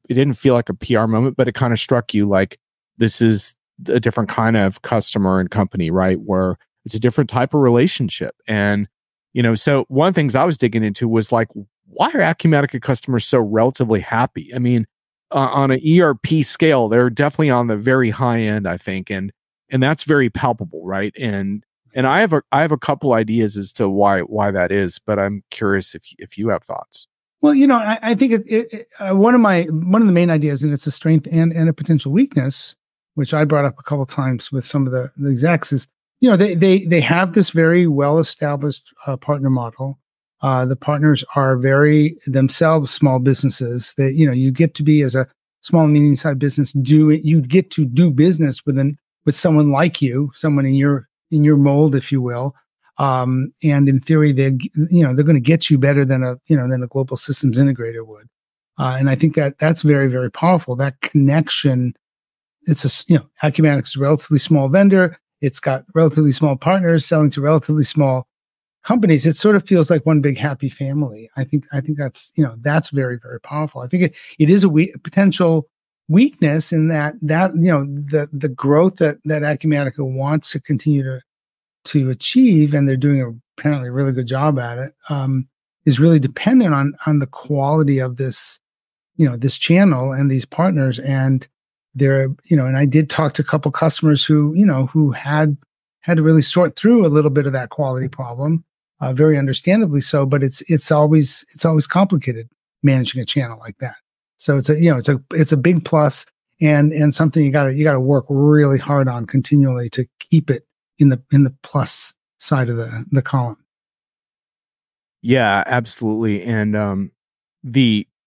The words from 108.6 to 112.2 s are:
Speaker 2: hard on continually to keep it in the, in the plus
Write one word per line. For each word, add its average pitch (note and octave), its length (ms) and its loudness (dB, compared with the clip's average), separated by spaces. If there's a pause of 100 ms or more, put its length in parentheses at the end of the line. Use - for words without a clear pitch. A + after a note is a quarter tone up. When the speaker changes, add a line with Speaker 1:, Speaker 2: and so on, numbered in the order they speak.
Speaker 2:
hard C#3 280 0
on A#2+ 200 -6
continually C3 640 0
to B2 160 -4 (120)
keep - 300 0
it B2 180 -4 (320)
in C#3+ 120 6
the, B2 200 -2
in C#3+ 140 6
the C3 180 -4
plus - 520 -6 (240)